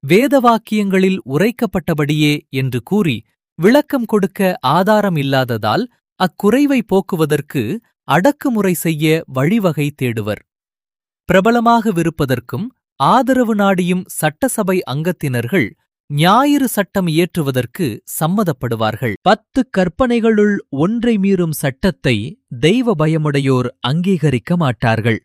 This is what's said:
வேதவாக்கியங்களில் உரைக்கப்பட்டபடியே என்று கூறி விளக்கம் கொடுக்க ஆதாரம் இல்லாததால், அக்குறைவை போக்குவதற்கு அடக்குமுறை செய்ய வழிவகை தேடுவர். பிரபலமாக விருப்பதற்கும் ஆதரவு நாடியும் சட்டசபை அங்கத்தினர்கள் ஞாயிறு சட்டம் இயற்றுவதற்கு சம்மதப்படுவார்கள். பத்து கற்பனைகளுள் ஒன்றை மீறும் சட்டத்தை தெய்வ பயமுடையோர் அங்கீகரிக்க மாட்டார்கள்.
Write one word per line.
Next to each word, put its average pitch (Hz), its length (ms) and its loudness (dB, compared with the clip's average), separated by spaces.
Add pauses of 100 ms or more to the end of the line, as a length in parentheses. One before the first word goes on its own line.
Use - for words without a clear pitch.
வேதவாக்கியங்களில் 208 1200 2
உரைக்கப்பட்டபடியே 151 1080 0 (160)
என்று 131 320 -2
கூறி 180 340 0 (420)
விளக்கம் 247 480 2
கொடுக்க 196 500 0 (120)
ஆதாரம் 190 500 2
இல்லாததால், 127 680 -2 (360)
அக்குறைவை 254 640 2
போக்குவதற்கு 156 800 -2 (460)
அடக்குமுறை 202 680 0
செய்ய 165 300 -2 (220)
வழிவகை 156 640 0
தேடுவர். 110 500 -4 (880)
பிரபலமாக 226 600 2
விருப்பதற்கும் 156 760 -4 (340)
ஆதரவு 233 540 2
நாடியும் 190 540 0
சட்டசபை 185 680 -2 (100)
அங்கத்தினர்கள் 135 800 -2 (440)
ஞாயிறு 247 580 2
சட்டம் 190 400 -2
இயற்றுவதற்கு 151 760 -2 (240)
சம்மதப்படுவார்கள். 123 1120 -2
பத்து - 380 0 (120)
கற்பனைகளுள் 214 800 0 (220)
ஒன்றை 226 420 0
மீறும் 185 380 0
சட்டத்தை 139 600 -2 (440)
தெய்வ 220 340 2
பயமுடையோர் 143 720 0 (140)
அங்கீகரிக்க 156 760 0
மாட்டார்கள். 113 680 0